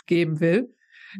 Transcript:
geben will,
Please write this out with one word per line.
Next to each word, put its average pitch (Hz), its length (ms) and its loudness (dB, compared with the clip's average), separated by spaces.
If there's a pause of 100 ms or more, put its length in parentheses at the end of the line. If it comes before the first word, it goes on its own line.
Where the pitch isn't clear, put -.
geben 165 340 0
will, 175 320 0 (480)